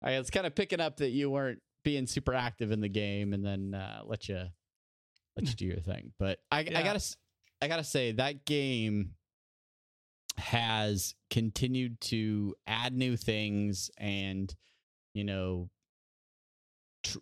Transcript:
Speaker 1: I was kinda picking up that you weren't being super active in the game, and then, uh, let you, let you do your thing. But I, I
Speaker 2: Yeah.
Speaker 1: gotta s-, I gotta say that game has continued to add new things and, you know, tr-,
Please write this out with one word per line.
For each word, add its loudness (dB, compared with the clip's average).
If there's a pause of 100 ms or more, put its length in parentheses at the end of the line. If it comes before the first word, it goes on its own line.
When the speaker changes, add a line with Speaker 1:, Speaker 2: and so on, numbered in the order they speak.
Speaker 1:
I 2
was -4
kinda 2
picking 0
up 0
that 2
you 2
weren't 0 (220)
being 2
super 0
active 0
in 2
the 0
game, 0
and -2
then, -2
uh, -8
let -6
you, -2 (920)
let -2
you 0
do -4
your 0
thing. -4
But 0 (120)
I, 4
I 0
Speaker 2:
Yeah. 0
Speaker 1:
gotta 2
s-, -4 (440)
I 0
gotta 0
say 2
that 0
game 2 (1200)
has 2 (140)
continued 0
to 0 (100)
add -2
new 2
things 0
and, -2 (600)
you -2
know, -2 (1300)
tr-, -6